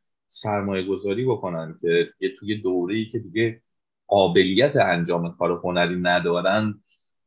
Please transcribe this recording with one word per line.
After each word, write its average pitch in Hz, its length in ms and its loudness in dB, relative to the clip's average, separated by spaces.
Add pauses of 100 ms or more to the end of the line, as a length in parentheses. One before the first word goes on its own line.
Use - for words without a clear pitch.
(280)
سرمایه 101 600 -4
گذاری 98 380 -2
بکنن 85 560 -4
که 85 280 2 (100)
یه 95 100 -2 (100)
توی 104 220 -6
دوره‌ای 92 440 -2
که 113 140 -8
دیگه 110 420 -4 (460)
قابلیت 98 680 4
انجام 85 600 0
کار 85 280 -2
هنری 87 380 0
ندارن، 90 800 0 (460)